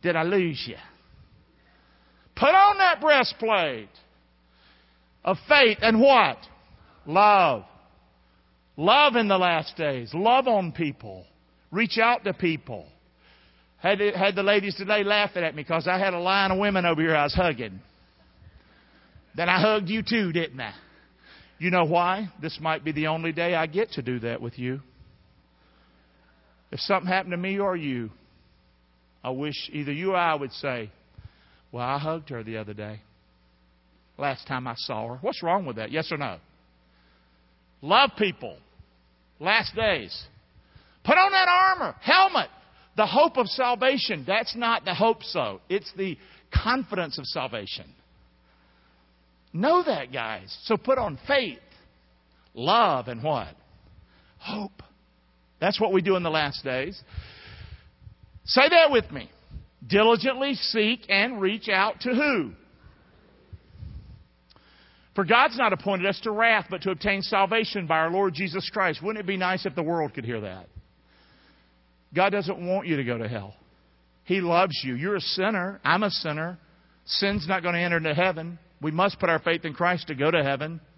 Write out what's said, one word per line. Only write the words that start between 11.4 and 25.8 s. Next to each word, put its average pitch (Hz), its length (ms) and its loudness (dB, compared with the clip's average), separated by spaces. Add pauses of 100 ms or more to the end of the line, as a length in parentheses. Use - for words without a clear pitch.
Reach 202 260 -2
out 233 280 2
to 190 100 -2
people. 127 540 -4 (880)
Had, 196 220 0
had 202 340 2
the 196 80 -2
ladies 202 320 2
today 202 280 0
laughing 202 420 0
at 156 100 -4
me 147 100 -10
'cause 165 240 -2
I 185 100 0
had 190 140 0
a 175 60 -4
line 190 320 2
of 190 80 0
women 196 260 2
over 165 160 2
here 160 160 2
I 147 80 4
was 143 100 -2
hugging. 120 460 -2 (1600)
Then 170 120 -2
I 180 120 4
hugged 208 300 2
you 220 120 -2
too, 202 300 0
didn't 156 280 -4
I? 110 120 -8 (840)
You 170 120 -2
know 175 140 4
why? 175 440 0 (120)
This 160 200 -10
might 156 240 -4
be 156 80 -4
the 151 160 -2
only 165 240 -2
day 170 220 0
I 160 120 0
get 190 260 -2
to 151 100 -8
do 123 180 -4
that 117 200 -6
with 117 180 -10
you. 127 220 -6 (1900)